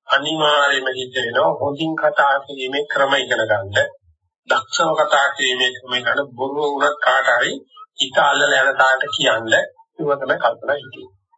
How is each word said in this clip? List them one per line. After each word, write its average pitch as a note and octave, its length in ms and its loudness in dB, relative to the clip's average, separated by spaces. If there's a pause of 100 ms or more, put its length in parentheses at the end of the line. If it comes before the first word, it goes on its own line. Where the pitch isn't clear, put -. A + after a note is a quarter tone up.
අනිවාර්යයෙන්ම C#3+ 840 2
සිද්ධ B2+ 260 -8
වෙනවා A#2 360 0
හොඳින් C#3+ 400 -4
කතා D3 440 2
කිරීමේ C#3 480 -6
ක්‍රම - 280 0
ඉගෙන A2+ 300 -2
ගන්න. G2 340 -2 (720)
දක්ෂව - 460 0
කතා D3 340 4
කිරීමේ B2+ 420 0
ක්‍රම B2+ 220 -10
ඉගෙන B2 140 -4
ගන්න. C#3 220 -2
බොරුව C#3+ 400 -4
වුණත් C#3+ 300 0
කාට C3 300 2
හරි B2 220 2 (420)
හිත - 240 -4
අල්ලලා C#3 440 4
යන C3 140 2
තාලට C3 340 4
කියන්න. A#2 440 0 (400)
ඒව D3 200 -4
තමයි C3+ 240 -2
කල්පනා A#2+ 400 -2
හිතේ. - 300 -16 (300)